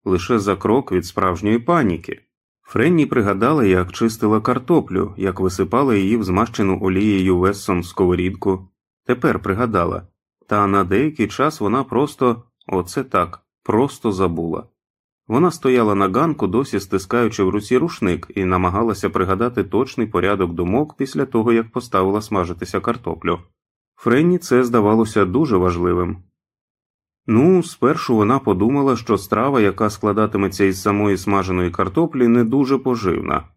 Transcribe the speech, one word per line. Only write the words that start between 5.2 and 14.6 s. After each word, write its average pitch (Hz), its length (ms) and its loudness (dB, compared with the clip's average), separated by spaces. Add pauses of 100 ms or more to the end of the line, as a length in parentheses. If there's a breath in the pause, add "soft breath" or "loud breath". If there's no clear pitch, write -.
висипала 95 540 0
її 98 220 2
в 110 80 -2
змащену 98 580 0
олією 95 560 2
Вессом 92 460 -2
сковорідку. 92 840 -2 (380)
Тепер 123 320 0
пригадала. 92 680 -2 (440)
Та 104 160 2
на 98 180 2
деякий 113 440 0
час 147 320 -2
вона 110 240 0
просто, 123 580 -2 (240)
оце 95 380 -4
так, 87 360 -2 (220)
просто 117 500 0
забула. 85 540 -2 (640)